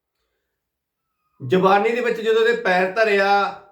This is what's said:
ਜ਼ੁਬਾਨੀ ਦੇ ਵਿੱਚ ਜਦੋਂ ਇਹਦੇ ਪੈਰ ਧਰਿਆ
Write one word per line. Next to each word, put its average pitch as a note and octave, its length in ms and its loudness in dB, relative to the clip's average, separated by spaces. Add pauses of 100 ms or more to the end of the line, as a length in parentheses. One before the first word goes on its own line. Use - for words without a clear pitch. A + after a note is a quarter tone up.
(1500)
ਜ਼ੁਬਾਨੀ F#3 440 2
ਦੇ A#3+ 100 -4
ਵਿੱਚ A3+ 200 -4
ਜਦੋਂ A3+ 260 2
ਇਹਦੇ A#3 160 0
ਪੈਰ F#3 300 0
ਧਰਿਆ G3+ 800 0